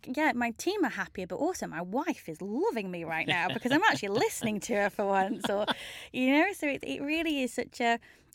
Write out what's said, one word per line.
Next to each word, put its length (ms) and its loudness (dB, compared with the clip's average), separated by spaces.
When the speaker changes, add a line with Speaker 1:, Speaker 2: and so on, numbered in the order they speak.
Speaker 1:
yeah, 280 2
my 180 -2
team 340 0
are 40 2
happier, 360 -6
but 100 -6
also 300 0
my 160 -6
wife 440 -4
is 140 -8
loving 500 -2
me 140 -6
right 240 -2
now 240 2
because 200 0
I'm 100 6
actually 260 4
listening 520 0
to 140 -4
her 140 4
for 160 -2
once." 460 2
Or, 160 0
Speaker 2:
<laughs> 260 -16
Speaker 1:
you 180 4
know, 220 6
so 120 -4
it, 160 -2
it 200 -6
really 400 0
is 100 -2
such 300 -6
a, 160 4